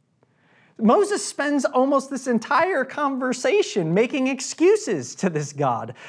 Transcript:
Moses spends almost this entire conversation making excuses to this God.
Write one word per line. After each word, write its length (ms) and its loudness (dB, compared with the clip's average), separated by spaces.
Moses 460 4
spends 380 -2
almost 440 0
this 200 -8
entire 560 0
conversation 1080 -2
making 360 2
excuses 880 0
to 120 0
this 240 -4
God. 420 -2